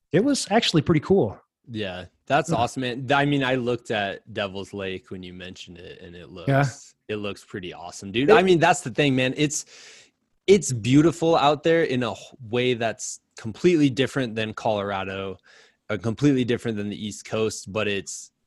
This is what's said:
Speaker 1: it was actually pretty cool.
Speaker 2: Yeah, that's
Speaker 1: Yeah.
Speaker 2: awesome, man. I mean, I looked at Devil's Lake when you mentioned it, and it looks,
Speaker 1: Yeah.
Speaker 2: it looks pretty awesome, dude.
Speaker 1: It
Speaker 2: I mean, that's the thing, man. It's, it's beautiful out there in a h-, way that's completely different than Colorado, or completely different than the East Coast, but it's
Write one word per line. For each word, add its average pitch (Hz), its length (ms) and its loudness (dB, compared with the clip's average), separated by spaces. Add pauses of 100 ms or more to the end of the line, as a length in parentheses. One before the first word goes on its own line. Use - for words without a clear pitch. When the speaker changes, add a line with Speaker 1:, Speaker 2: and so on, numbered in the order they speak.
(120)
Speaker 1:
it 180 120 4
was 277 260 0
actually 196 320 2
pretty 156 200 2
cool. 156 380 0 (300)
Speaker 2:
Yeah, 95 360 -8 (200)
that's 151 240 2
Speaker 1:
Yeah. 165 60 0
Speaker 2:
awesome, 120 260 -2
man. 127 320 -6
I 143 120 4
mean, 143 180 2
I 127 140 0
looked 120 340 -4
at 104 420 -4
Devil's 98 400 -6
Lake 95 380 -8
when 92 100 -12
you 90 140 -14
mentioned 90 420 -18
it, 90 240 -18
and 87 140 -18
it 87 160 -18
looks, 90 180 -10
Speaker 1:
Yeah. 139 160 2 (420)
Speaker 2:
it 107 100 -6
looks 101 280 -10
pretty 90 300 -12
awesome, 85 360 -14
dude. 123 200 2
Speaker 1:
It - 20 10
Speaker 2:
I 160 80 8
mean, 185 160 6
that's 165 240 4
the - 80 -10
thing, 139 260 2
man. 127 220 0
It's, 151 300 -2 (800)
it's 180 260 6
beautiful 151 600 4
out 147 280 4
there 165 200 4
in 127 180 0
a 113 120 -2
h-, - 40 -10 (320)
way 123 240 2
that's 113 460 -4 (180)
completely 147 520 2
different 127 460 -2
than 110 180 -4
Colorado, 98 840 -4 (540)
or 107 80 -2
completely 127 440 2
different 117 320 -4
than 104 140 -6
the 101 160 -8
East - 200 -12
Coast, 110 460 -4
but 104 160 -2
it's - 440 -8 (160)